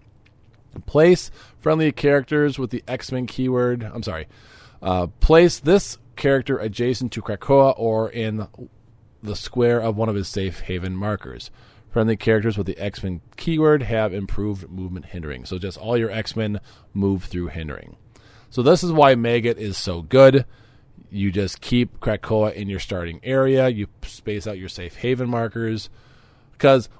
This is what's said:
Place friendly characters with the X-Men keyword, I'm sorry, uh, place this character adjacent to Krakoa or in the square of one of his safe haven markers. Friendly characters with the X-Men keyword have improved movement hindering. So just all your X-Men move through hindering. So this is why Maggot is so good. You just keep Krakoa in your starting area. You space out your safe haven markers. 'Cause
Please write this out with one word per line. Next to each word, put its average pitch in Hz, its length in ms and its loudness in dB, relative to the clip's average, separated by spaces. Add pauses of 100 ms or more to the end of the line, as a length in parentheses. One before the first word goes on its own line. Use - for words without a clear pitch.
(840)
Place 165 460 4 (280)
friendly 156 320 0
characters 143 680 0
with 127 100 -4
the 123 180 -8
X-Men 127 380 -6
keyword, 123 680 -2
I'm 113 120 -10
sorry, 80 240 -8 (560)
uh, 92 240 0 (120)
place 165 400 6
this 185 380 0 (180)
character 139 440 0
adjacent 120 540 -4
to 113 100 -8
Krakoa 135 540 2
or 110 340 -2
in 110 360 -6 (760)
the 101 140 -8
square 120 460 0
of 110 160 -2
one 110 120 -2
of 104 60 -2
his 98 140 -4
safe 95 320 -6
haven 92 340 -6
markers. 92 560 -8 (400)
Friendly 113 240 0
characters 110 420 0
with 95 100 -4
the 95 100 -6
X-Men 95 440 -8 (160)
keyword 156 460 2
have 110 300 -2
improved 101 560 -4
movement 92 380 -10
hindering. 73 380 -10
So 92 120 -8
just 90 200 -8
all 113 200 -2
your 113 140 0
X-Men 107 480 -4 (340)
move 98 320 0
through 87 220 -6
hindering. 76 500 -12 (520)
So 127 140 -2
this 170 200 6
is 175 100 -2
why 143 220 6
Maggot 117 420 0
is 101 200 -6
so 87 240 -6
good. 131 440 8 (640)
You 98 200 -2
just 98 280 -4
keep - 400 0
Krakoa 107 540 0
in 101 160 -8
your 95 100 -4
starting 85 440 -8
area. 135 440 4
You 107 200 -2 (160)
space - 440 -10
out 104 120 -10
your 95 100 -12
safe 87 280 -14
haven 127 320 -2
markers. 113 600 -4 (720)
'Cause 135 280 6 (120)